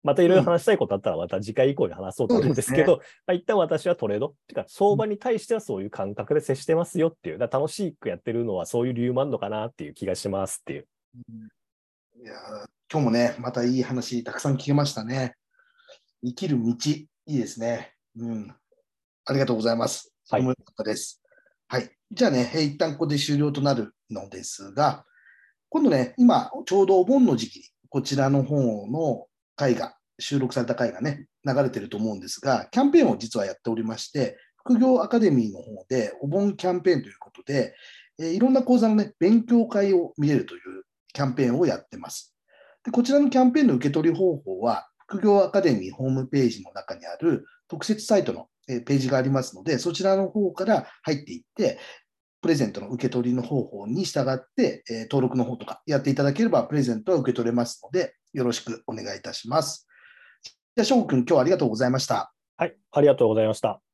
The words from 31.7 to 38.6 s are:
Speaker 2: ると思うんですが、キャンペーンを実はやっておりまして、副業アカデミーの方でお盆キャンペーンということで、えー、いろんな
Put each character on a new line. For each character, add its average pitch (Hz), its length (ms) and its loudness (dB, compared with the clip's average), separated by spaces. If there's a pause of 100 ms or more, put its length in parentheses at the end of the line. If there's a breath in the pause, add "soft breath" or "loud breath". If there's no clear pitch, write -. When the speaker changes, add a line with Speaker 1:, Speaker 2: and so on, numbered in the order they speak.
Speaker 2:
る 101 100 -10
と 107 60 -10
思 107 180 -2
う - 20 -6
ん 95 40 -12
で 92 80 -14
す - 120 -12
が、 127 320 -2
キ - 80 0
ャ 277 40 4
ン 285 80 4
ペ 320 120 8
ー 190 40 4
ン 127 40 2
を 101 60 -2
実 117 220 -6
は 98 60 -2
や 95 80 -8
っ - 80 -10
て - 80 -6
お 113 60 0
り 113 80 -4
ま 110 140 -4
し - 120 -12
て、 - 280 -4 (200 loud breath)
副 240 220 2
業 254 240 4
ア 208 40 -4
カ 233 120 2
デ 196 120 6
ミ 120 140 4
ー 101 80 -6
の 90 80 -16
方 - 260 -16
で 123 340 -2
お 143 60 -4
盆 196 300 0
キ 185 100 -2
ャ 180 60 2
ン 175 80 -2
ペ 180 140 4
ー - 20 -2
ン 117 60 -2
と 101 40 -16
い 101 40 -20
う - 80 -20
こ - 120 -20
と - 120 -20
で、 135 320 -2 (440 loud breath)
え 160 60 -8
ー、 165 60 -4
い 190 80 -2
ろ 254 100 4
ん 262 40 6
な 262 100 4